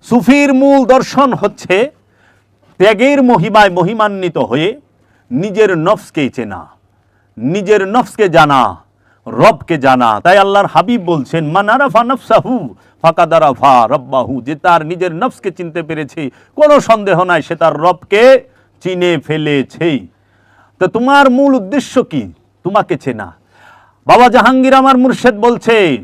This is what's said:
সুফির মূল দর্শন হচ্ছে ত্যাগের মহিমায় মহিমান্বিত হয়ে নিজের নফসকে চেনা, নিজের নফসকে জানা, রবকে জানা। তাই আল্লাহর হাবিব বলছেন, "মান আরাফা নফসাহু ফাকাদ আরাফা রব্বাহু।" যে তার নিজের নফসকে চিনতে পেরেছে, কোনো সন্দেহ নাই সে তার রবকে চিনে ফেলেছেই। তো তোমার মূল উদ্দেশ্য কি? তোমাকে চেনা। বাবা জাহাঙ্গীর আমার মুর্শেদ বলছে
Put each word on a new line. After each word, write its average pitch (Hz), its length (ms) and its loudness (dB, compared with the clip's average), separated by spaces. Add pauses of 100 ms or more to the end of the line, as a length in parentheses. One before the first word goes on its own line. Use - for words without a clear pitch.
সুফির 277 520 2
মূল 277 320 2
দর্শন 254 480 0
হচ্ছে 202 580 -4 (840)
ত্যাগের 240 460 2
মহিমায় 208 460 2
মহিমান্বিত 190 680 -4
হয়ে 151 440 -4 (500)
নিজের 190 460 0
নফসকে 160 520 -4
চেনা, 95 380 -12 (720)
নিজের 190 500 -2
নফসকে 214 420 -2
জানা, 139 460 2 (520)
রবকে 151 500 0
জানা। 123 460 2
তাই 185 140 4
আল্লাহর 196 280 2
হাবিব 190 360 -2
বলছেন, 165 440 -4
"মান 196 240 -4
আরাফা 233 340 0
নফসাহু 226 720 -4 (260)
ফাকাদ 165 320 0
আরাফা 135 540 2
রব্বাহু।" 131 540 -4
যে 139 140 -10
তার 165 300 0
নিজের 170 300 -6
নফসকে 196 360 -8
চিনতে 165 320 -10
পেরেছে, 151 460 -10 (260)
কোনো 294 240 4
সন্দেহ 196 440 0
নাই 175 180 0
সে 160 140 -8
তার 156 220 0
রবকে 208 680 2 (400)
চিনে 175 340 -2
ফেলেছেই। 147 880 -4 (720)
তো 185 80 0
তোমার 262 440 2
মূল 269 240 2
উদ্দেশ্য 247 480 -4
কি? 104 300 -8 (300)
তোমাকে 190 340 -4
চেনা। 107 400 -10 (680)
বাবা 240 220 4
জাহাঙ্গীর 254 440 2
আমার 262 240 4
মুর্শেদ 247 380 0
বলছে 214 680 0